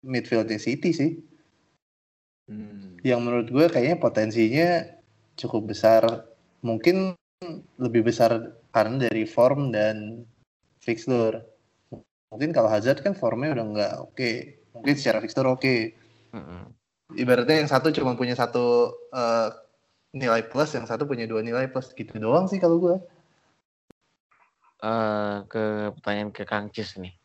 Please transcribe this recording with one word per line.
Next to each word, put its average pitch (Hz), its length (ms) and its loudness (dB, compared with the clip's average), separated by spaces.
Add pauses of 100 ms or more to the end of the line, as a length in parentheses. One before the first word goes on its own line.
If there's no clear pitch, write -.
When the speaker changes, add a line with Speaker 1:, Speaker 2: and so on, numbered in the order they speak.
Speaker 1:
midfieldnya 113 560 -2
City 147 320 -2
sih. 160 320 0 (1300)
Speaker 2:
Hmm. 104 560 -16
Speaker 1:
Yang 120 160 2
menurut 120 320 0
gue 156 160 6
kayaknya 135 320 0
potensinya 120 800 2 (560)
cukup 110 320 -6
besar. 113 560 4 (400)
Mungkin 180 480 2 (640)
lebih 117 320 2
besar 113 480 0 (160)
karena 117 320 2
dari 110 240 -2
form 135 400 2
dan 110 560 -2 (560)
fixture. 117 560 0 (960)
Mungkin 143 160 -4
kalau 123 160 4
Hazard 110 400 2
kan 196 80 0
formnya 127 400 -2
udah 113 160 -4
nggak 104 220 -2 (180)
oke. 120 200 -4 (440)
Mungkin 143 240 0
secara 110 240 0
fixture 131 240 -2
oke. 127 480 2 (400)
Speaker 3:
Mm-mm. 87 320 -14 (480)
Speaker 1:
Ibaratnya 123 480 4
yang 147 80 -2
satu 143 240 2
cuma 123 240 -2
punya 123 160 -2
satu, 120 560 2 (240)
eh, 117 400 0 (640)
nilai 117 320 0
plus, 151 240 -2
yang 117 160 -6
satu 123 160 -4
punya 117 240 -6
dua 110 160 -2
nilai 127 240 -4
plus. 131 240 -8
Gitu - 240 -12
doang 147 320 2
sih 196 80 -4
kalau 170 240 4
gue. 180 160 2 (1800)
Speaker 3:
Eh, 107 640 -2
ke 107 560 -4
pertanyaan 104 320 -4
ke - 160 -12
Kang 104 240 -4
Cis 104 240 -10
nih. 90 160 -12 (120)